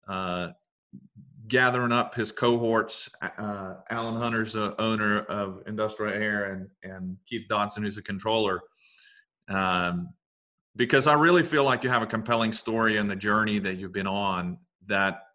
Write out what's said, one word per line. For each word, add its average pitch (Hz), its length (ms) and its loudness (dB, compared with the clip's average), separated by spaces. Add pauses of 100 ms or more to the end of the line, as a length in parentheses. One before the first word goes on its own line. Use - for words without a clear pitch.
uh, 90 420 -4 (960)
gathering 123 440 4
up 120 220 2
his 110 180 -2
cohorts. 117 800 0 (120)
Uh, 98 540 -8 (140)
Alan 113 260 -4
Hunter's 113 380 -2
the 104 280 -2
owner 107 400 2
of 98 440 -6
Industrial 107 480 -4
Air, 104 320 -2
and, 95 240 -8 (140)
and 92 340 -10 (100)
Keith 107 220 -8
Dodson, 104 340 -2
who's 101 140 -4
a 104 40 -14
controller. 101 600 0 (880)
Um, 90 640 0 (600)
because 131 320 4
I 151 60 6
really 165 300 6
feel 147 200 2
like 131 200 2
you 127 60 0
have 123 120 4
a 110 60 -4
compelling 113 440 2
story 110 460 2
and 104 120 0
the 98 60 -4
journey 104 440 2
that 95 160 -4
you've 92 180 -10
been 98 140 -2
on 95 500 -2 (300)
that 98 340 2 (140)